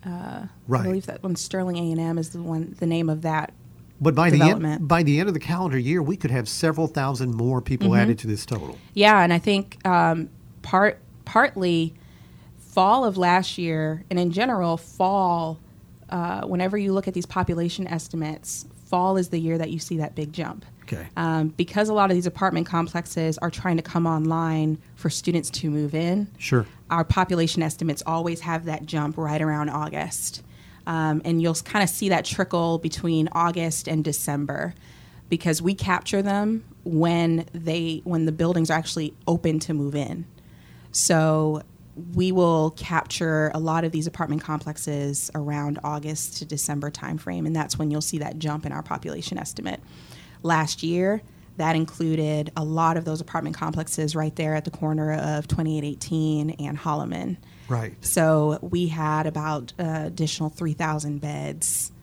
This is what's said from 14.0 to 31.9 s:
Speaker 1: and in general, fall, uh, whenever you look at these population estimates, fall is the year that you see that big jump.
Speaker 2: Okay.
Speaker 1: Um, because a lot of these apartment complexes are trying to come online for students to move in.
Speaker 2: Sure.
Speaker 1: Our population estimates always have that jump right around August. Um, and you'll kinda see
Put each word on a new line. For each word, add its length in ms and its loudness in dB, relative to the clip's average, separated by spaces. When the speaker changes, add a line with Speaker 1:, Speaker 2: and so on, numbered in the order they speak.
Speaker 1:
and 80 0
in 140 4
general, 440 0
fall, 840 0
uh, 320 -4
whenever 340 0
you 160 0
look 160 0
at 60 -6
these 120 -2
population 640 -2
estimates, 760 -6
fall 300 2
is 120 0
the 100 -2
year 200 0
that 120 -4
you 80 -4
see 200 -6
that 160 -4
big 180 -6
jump. 320 -8
Speaker 2:
Okay. 240 -8
Speaker 1:
Um, 400 0
because 320 2
a 60 2
lot 160 6
of 40 6
these 120 2
apartment 400 0
complexes 720 -2
are 120 -2
trying 280 0
to 40 -2
come 240 0
online 680 2
for 120 -2
students 420 -2
to 200 -4
move 240 -2
in. 420 0
Speaker 2:
Sure. 300 2
Speaker 1:
Our 140 2
population 580 2
estimates 440 -2
always 340 -2
have 260 -4
that 180 -6
jump 320 -2
right 240 -2
around 300 0
August. 720 -6
Um, 380 0
and 160 2
you'll 140 2
kinda 320 0
see 240 -2